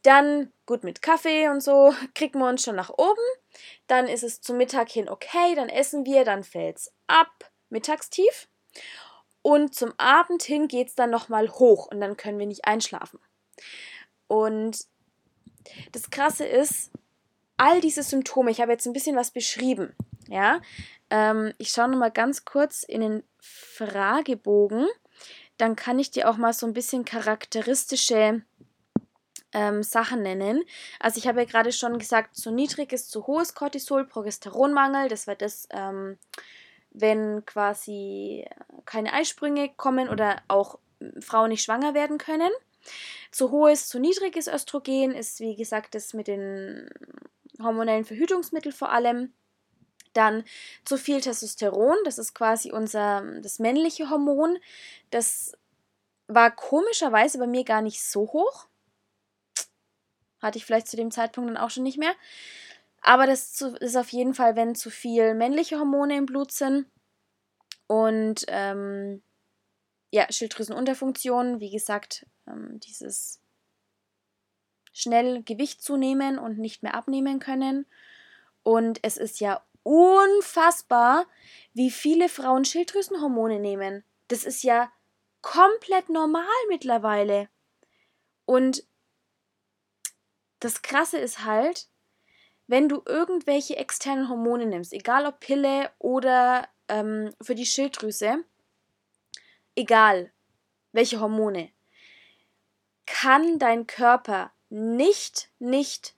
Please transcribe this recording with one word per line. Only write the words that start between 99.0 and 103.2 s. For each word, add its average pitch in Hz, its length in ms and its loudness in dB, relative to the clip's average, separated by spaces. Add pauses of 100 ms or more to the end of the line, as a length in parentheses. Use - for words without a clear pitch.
egal 214 560 4 (600)
welche 233 280 2
Hormone, 214 520 -2 (1300)
kann 302 520 4